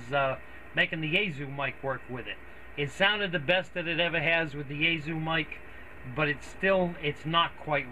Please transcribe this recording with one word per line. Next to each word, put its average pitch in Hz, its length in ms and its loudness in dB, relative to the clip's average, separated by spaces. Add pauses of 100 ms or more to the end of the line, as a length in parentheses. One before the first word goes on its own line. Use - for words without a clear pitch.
(140)
uh, 135 240 4 (360)
making 165 280 2
the 156 100 -2
Yaesu 147 420 0
mic 139 280 -2
work 131 260 -2
with 120 180 -6
it. 98 120 -8 (380)
It 143 140 0
sounded 202 420 2
the 180 60 2
best 180 340 2
that 170 160 -4
it 165 100 0
ever 170 220 4
has 165 340 2
with 143 140 -6
the 147 60 -6
Yaesu 160 440 0
mic, 160 420 -2 (540)
but 147 140 2
it's 143 180 -2
still, 185 560 4
it's 147 220 -2
not 165 340 4
quite 139 340 0